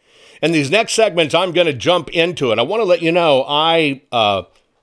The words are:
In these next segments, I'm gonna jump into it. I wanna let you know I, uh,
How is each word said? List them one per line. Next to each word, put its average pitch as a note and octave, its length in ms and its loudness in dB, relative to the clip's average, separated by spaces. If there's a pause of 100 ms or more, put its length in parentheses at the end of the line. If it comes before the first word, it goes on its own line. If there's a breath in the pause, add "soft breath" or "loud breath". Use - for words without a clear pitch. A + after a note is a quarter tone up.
(420 soft breath)
In D#3+ 100 0
these C#3+ 180 0
next G#3+ 220 -2
segments, E3+ 420 0
I'm F3+ 180 0
gonna E3 200 0
jump C#3+ 380 -2
into E3 420 -2
it. G#2+ 60 2
I A#2 40 2
wanna G#3 220 -2
let F3 160 2
you E3 100 0
know D#3+ 380 2
I, D3+ 540 0 (100)
uh, G2+ 300 2 (400)